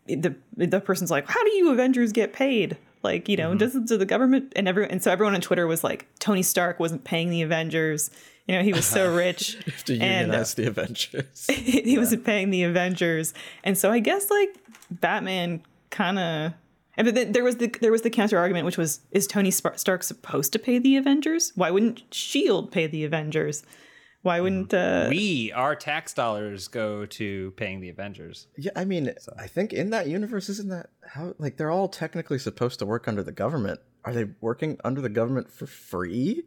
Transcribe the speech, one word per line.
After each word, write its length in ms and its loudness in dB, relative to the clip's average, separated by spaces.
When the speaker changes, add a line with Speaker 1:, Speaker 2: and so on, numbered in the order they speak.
Speaker 1:
the, 280 -2
the 240 2
person's 300 -2
like, 180 0
"How 140 0
do 80 4
you 200 6
Avengers 400 4
get 220 0
paid? 420 0
Like, 260 -2
you 80 2
know, 120 0
Speaker 2:
Mm-hmm. 100 2
Speaker 1:
doesn't, 280 0
do 100 2
the 100 2
government?" 480 4
And 120 0
every, 220 2
and 140 -2
so 80 4
everyone 240 2
on 60 0
Twitter 260 2
was 160 0
like, 240 -2
"Tony 220 2
Stark 380 0
wasn't 240 -2
paying 260 0
the 140 0
Avengers. 680 0
You 100 0
know, 60 2
he 100 4
was 140 2
so 280 2
Speaker 2:
<laughs> 80 4
Speaker 1:
rich." 380 -2
Speaker 3:
<laughs> 60 -12
You 40 -6
have 140 -10
to 140 0
Speaker 1:
And 280 2
Speaker 3:
unionize 280 -2
the 120 0
Avengers. 800 -6
Speaker 1:
<laughs> 60 4
he 400 2
Speaker 2:
Yeah. 60 6
Speaker 1:
wasn't 260 2
paying 240 2
the 140 2
Avengers. 720 0
And 140 0
so 140 4
I 80 4
guess, 320 0
like, 240 2
Batman 720 -2
kinda, 680 -2
and 80 4
but 100 4
then 160 0
there 120 4
was 140 2
the, 100 0
there 100 6
was 100 4
the 80 0
counter 280 2
argument, 280 2
which 120 -2
was, 220 0
"Is 160 2
Tony 260 2
Sp-, 240 -2
Stark 260 0
supposed 500 -4
to 60 0
pay 200 0
the 180 6
Avengers? 580 2
Why 160 2
wouldn't 320 2
shield 580 0
pay 160 0
the 180 -4
Avengers? 580 -2
Why 180 2
wouldn't, 280 0
Speaker 2:
Mm-hmm. 380 2
Speaker 1:
uh," 20 2
Speaker 2:
We, 440 0
our 220 0
tax 380 -6
dollars 540 -4
go 380 -4
to 460 -6
paying 280 -8
the 100 -12
Avengers. 580 -14
Speaker 3:
Yeah, 180 -6
I 100 -4
mean, 340 -2
Speaker 2:
So. 200 -20
Speaker 3:
I 80 -14
think 260 -4
in 180 -2
that 160 -2
universe, 420 -4
isn't 200 -8
that 200 -10
how, 320 -10
like, 180 -4
they're 140 -2
all 160 0
technically 520 -6
supposed 400 -4
to 60 -6
work 220 -4
under 160 -2
the 80 -12
government? 480 -2
Are 100 -6
they 140 -2
working 420 -4
under 180 -2
the 80 -2
government 400 -2
for 180 -16
free? 800 -4